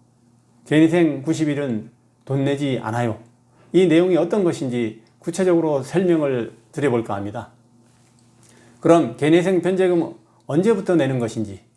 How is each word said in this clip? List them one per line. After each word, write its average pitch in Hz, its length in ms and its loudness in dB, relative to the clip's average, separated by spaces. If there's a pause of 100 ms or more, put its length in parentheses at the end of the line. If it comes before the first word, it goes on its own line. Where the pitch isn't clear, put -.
(640)
개인회생 156 560 2
구십 151 280 -2
일은 131 440 -6 (300)
돈 135 200 -2
내지 139 380 -2
않아요, 113 380 -4 (520)
이 185 140 6
내용이 175 320 4
어떤 180 260 0
것인지 123 600 -4 (160)
구체적으로 165 640 0
설명을 147 720 0 (180)
드려볼까 120 420 -2
합니다. 104 380 -10 (1300)
그럼 160 360 4
개인회생 175 460 2
변제금 180 540 0 (320)
언제부터 196 480 0
내는 135 240 0
것인지, 113 400 -6 (180)